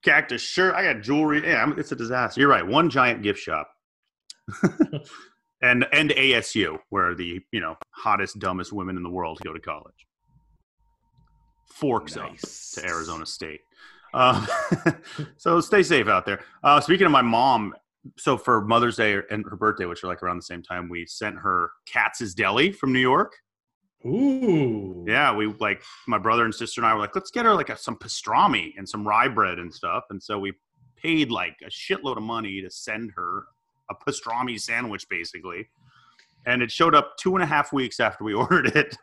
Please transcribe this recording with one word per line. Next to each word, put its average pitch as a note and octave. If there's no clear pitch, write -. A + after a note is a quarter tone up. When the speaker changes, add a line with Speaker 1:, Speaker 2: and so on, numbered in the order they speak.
Speaker 1:
cactus C3+
shirt. -
I F#3+
got G#2+
jewelry. D3
Yeah, B2+
I'm, C#3+
it's D3+
a C3+
disaster. B2
You're C#3
right. G2
One D3+
giant B2
gift G2+
shop. D#2+
<laughs> -
And, B2
and D3
A C3+
S A2+
U, D#2+
where F2+
the, F2
you G#2+
know, D#2+
hottest, G2+
dumbest F#2
women F#2+
in F2
the F2
world E2+
go D#2
to D#2+
college. -
Forks -
Speaker 2:
Nice. -
Speaker 1:
up D#2+
to F2+
Arizona E2
State. D#2
Um, B2+
<laughs> -
so E3+
stay G3
safe B2
out F#2
there. G2+
Uh, C#3+
speaking F3+
of D#3
my C3+
mom, A#2
so C3+
for A2+
Mother's A#2
Day G#2
and G#2+
her G#2+
birthday, G#2
which F2
are, F#2
like, F2+
around F2+
the E2+
same F2
time, F2+
we E2+
sent G#2
her F2+
Katz's A2
Deli A2
from C3+
New B2+
York. B2+
Speaker 2:
Ooh. C#3+
Speaker 1:
Yeah, B2
we, G#2+
like, G2+
my A2
brother A2+
and A2
sister -
and A#2+
I A2
were G#2+
like, G#2
"Let's F#3
get A#3+
her, A3
like, D3+
a, A2
some B2
pastrami A2+
and F#2+
some G#2
rye A2+
bread G2+
and F2
stuff." F#2+
And G2+
so G#2
we G2
paid, D#3+
like, F2+
a -
shitload C#3
of A2
money G#2+
to F#2
send A2
her F#2
a G2+
pastrami A#2+
sandwich, A#2
basically. E2+
And B2
it A#2
showed E3
up D3
two F#3
and F#3
a E3
half D3
weeks C3
after G#2+
we G#2+
<laughs> A#2
ordered C3+
it. D3